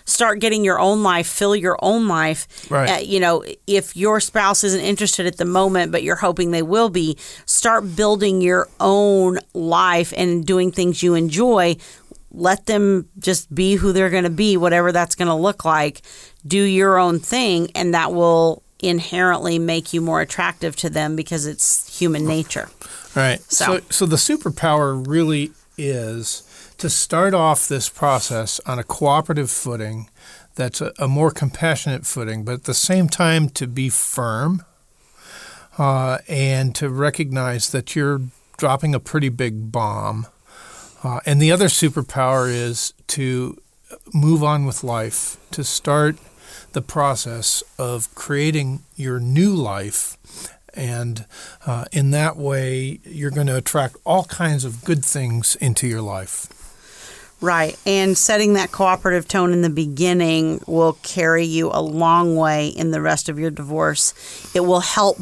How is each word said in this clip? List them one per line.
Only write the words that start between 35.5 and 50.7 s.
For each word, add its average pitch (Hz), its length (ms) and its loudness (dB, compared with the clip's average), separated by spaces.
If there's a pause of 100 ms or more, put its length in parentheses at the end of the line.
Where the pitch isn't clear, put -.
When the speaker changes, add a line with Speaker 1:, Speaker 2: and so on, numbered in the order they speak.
Speaker 2:
uh, 131 400 0 (100)
and 135 480 0
to 147 120 -4
recognize 131 840 -2
that - 260 -6
you're 143 240 0 (360)
dropping 143 380 0
a 127 60 -2
pretty 147 280 -2
big 113 440 -4
bomb. 107 540 -4 (760)
Uh, 127 220 -4
and 143 160 2
the 156 120 4
other 185 160 4
superpower 131 840 0
is 120 400 -4 (160)
to 127 480 -4 (560)
move 151 320 2
on 147 220 0
with 123 180 -4
life, 113 520 -4 (140)
to 147 140 -6
start 151 520 0 (560)
the 131 100 -4
process 120 800 -2 (160)
of 123 360 -6
creating 143 680 -2 (140)
your 131 220 -4
new 147 360 2
life. 101 640 -4 (580)